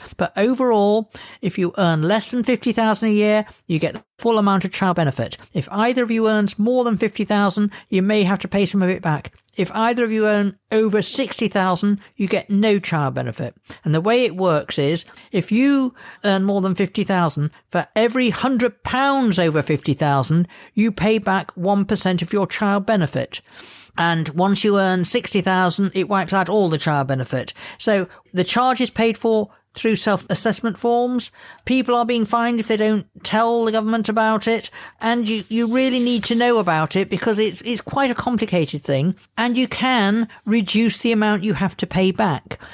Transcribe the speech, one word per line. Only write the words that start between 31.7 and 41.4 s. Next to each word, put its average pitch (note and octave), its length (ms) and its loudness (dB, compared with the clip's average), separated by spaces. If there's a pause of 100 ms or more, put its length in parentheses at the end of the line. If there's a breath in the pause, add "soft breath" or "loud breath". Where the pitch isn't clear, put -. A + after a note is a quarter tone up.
are A#3+ 80 2
being A#3 200 0
fined A#3 360 0
if - 80 -6
they A3 80 2
don't G#3+ 320 0 (160)
tell A#3 400 2
the A3 80 0
government A3 360 0
about A3 380 0
it. A3+ 240 -2 (300 loud breath)
And A3+ 280 0
you, G#3+ 200 -2
you A3+ 240 0
really C4 260 2
need A#3+ 260 0
to A#3 120 0
know A#3+ 220 4
about D#3+ 360 0
it G3+ 160 0
because G#3 300 0
it's, A#3+ 220 0
it's A#3 180 -4
quite C#4 280 -2
a A#3+ 60 -2
complicated F#3 720 -2
thing. C#3+ 320 0 (200 soft breath)
And A#3+ 220 0
you B3+ 80 2
can A3+ 600 0 (160 loud breath)
reduce G#3+ 560 0
the A#3 100 0
amount G#3+ 320 2